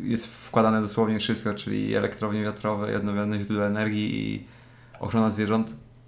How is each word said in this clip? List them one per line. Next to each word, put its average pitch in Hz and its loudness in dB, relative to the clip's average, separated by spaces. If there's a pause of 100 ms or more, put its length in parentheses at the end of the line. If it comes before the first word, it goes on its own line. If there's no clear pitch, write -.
jest 113 0
wkładane 110 2
dosłownie 107 2
wszystko, 107 -2
czyli 104 -2
elektrownie 107 0
wiatrowe, 104 -2
i 107 0
odnawialne 104 0
źródła 104 0
energii 107 0 (140)
i 104 -6 (560)
ochrona 110 2
zwierząt. 107 0 (320)